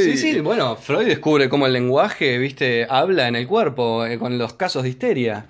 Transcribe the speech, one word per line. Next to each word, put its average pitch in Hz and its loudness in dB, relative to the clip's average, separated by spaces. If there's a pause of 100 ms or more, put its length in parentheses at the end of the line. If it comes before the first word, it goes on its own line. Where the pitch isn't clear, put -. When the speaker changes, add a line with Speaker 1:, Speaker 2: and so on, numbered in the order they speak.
Speaker 1:
Sí, 160 4
Speaker 2:
y 139 0
Speaker 1:
sí, 302 0
bueno, 147 0
Freud 190 -2
descubre 143 2
cómo 139 2
el 131 2
lenguaje, 127 0
viste, 127 0
habla 147 2
en 120 -2
el 123 -4
cuerpo, 123 0
eh, 117 -4
con 123 -4
los 113 -4
casos 175 -4
de 127 -2
histeria. 127 -2